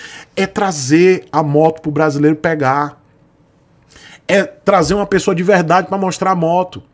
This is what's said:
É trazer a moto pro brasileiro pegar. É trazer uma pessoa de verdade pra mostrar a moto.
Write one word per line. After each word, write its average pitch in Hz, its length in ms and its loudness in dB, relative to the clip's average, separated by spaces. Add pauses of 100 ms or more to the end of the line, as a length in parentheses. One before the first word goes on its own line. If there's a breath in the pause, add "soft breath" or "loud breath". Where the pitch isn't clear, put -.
(360 loud breath)
É 190 120 -2
trazer 175 840 0
a 156 120 0
moto 156 360 0
pro 156 120 -8
brasileiro 151 440 0
pegar. 147 640 -2 (1300 loud breath)
É 190 160 2
trazer 185 520 0
uma 202 100 -2
pessoa 190 300 0
de 175 80 -2
verdade 180 440 2
pra 196 80 -6
mostrar 190 360 -2
a 190 40 0
moto. 175 460 -2 (120)